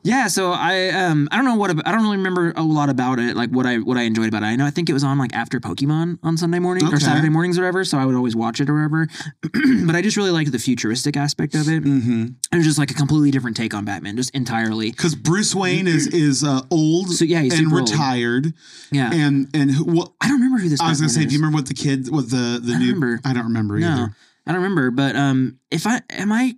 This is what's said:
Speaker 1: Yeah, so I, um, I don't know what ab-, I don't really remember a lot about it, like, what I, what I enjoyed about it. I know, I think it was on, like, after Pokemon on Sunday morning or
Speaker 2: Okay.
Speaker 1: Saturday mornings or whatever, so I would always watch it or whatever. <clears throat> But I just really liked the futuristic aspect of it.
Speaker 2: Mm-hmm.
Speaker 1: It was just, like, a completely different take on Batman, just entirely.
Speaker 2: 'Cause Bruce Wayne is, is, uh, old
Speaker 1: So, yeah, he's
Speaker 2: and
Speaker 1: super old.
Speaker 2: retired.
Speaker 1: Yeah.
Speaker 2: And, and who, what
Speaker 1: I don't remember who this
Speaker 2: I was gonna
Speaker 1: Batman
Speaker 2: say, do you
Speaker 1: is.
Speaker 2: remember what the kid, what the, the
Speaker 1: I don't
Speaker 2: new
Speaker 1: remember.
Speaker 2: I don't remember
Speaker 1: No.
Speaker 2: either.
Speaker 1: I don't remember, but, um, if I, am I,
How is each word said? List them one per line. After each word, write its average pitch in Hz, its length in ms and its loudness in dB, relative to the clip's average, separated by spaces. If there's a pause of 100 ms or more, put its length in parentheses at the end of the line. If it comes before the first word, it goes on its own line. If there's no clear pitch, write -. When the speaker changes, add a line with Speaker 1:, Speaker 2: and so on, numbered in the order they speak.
Speaker 1:
Yeah, 220 260 0
so 185 220 -2
I, 185 380 0
um, 156 420 0
I - 40 -2
don't 262 100 2
know 247 120 2
what 196 120 0
ab-, 156 160 -2
I - 60 0
don't 226 100 2
really 208 160 0
remember 180 380 0
a 160 80 -2
lot 151 260 2
about 127 300 0
it, 117 160 -2
like, 120 160 -2
what 127 160 0
I, 123 100 0
what 120 220 0
I - 20 0
enjoyed 113 280 0
about 107 120 -2
it. 104 60 -2
I 113 80 -2
know, 139 100 0
I 143 60 -2
think 170 180 -2
it 160 40 0
was 139 100 0
on, 139 160 0
like, 127 160 -2
after 117 240 -4
Pokemon 156 640 -2
on 160 140 0
Sunday 170 200 0
morning 180 280 0
or 156 100 2
Speaker 2:
Okay. - 100 4
Speaker 1:
Saturday 151 240 4
mornings 170 300 2
or - 20 0
whatever, 180 240 0
so 147 140 -2
I 131 60 2
would 131 100 2
always 123 200 0
watch 113 240 -2
it 143 80 0
or 147 60 0
whatever. 151 340 0 (360)
<clears throat> 226 420 2
But 165 100 2
I 175 60 2
just 208 160 0
really 196 140 0
liked 151 220 0
the 120 40 -2
futuristic 123 580 -2
aspect 147 380 -2
of 151 160 0
it. 160 140 0
Speaker 2:
Mm-hmm. 123 400 2 (280)
Speaker 1:
It 170 60 0
was 165 80 4
just, 151 140 2
like, 139 100 0
a 117 60 -8
completely 147 340 2
different 123 260 -2
take 110 200 -4
on 104 100 -4
Batman, 101 300 -8
just 127 160 -4
entirely. 113 600 -2
Speaker 2:
'Cause 165 220 -2
Bruce 190 400 0
Wayne 185 340 0
is, 147 200 2
is, 147 360 0
uh, 135 180 0 (100)
old 170 400 2
Speaker 1:
So, 165 120 0
yeah, 165 200 2
he's 127 100 2
Speaker 2:
and 160 120 4
Speaker 1:
super 156 160 2
old. 117 100 -2
Speaker 2:
retired. 131 640 0 (340)
Speaker 1:
Yeah. 139 240 0
Speaker 2:
And, 143 400 2
and 143 160 2
who, 143 140 2
what 170 360 0
Speaker 1:
I - 100 0
don't 285 100 4
remember 254 180 2
who 180 120 0
this 147 120 0
Speaker 2:
I 165 80 2
was 151 100 2
gonna 156 100 2
Speaker 1:
Batman 160 140 2
Speaker 2:
say, - 60 2
do 135 40 0
you 147 40 2
Speaker 1:
is. 147 40 2
Speaker 2:
remember 156 160 0
what 131 100 -2
the 131 80 -6
kid, 135 340 -2
what 135 220 0
the, 120 280 -2
the 120 120 -4
Speaker 1:
I - 20 0
don't 120 60 0
Speaker 2:
new 127 80 2
Speaker 1:
remember. 120 360 0
Speaker 2:
I 135 100 -2
don't 120 100 -2
remember 110 360 -2
Speaker 1:
No. 170 80 2
Speaker 2:
either. 123 280 0 (320)
Speaker 1:
I 160 60 -2
don't 180 100 0
remember, 165 260 0
but, 127 260 2
um, 131 440 2 (100)
if 160 160 -2
I, 233 240 0
am 208 220 -4
I, 240 260 0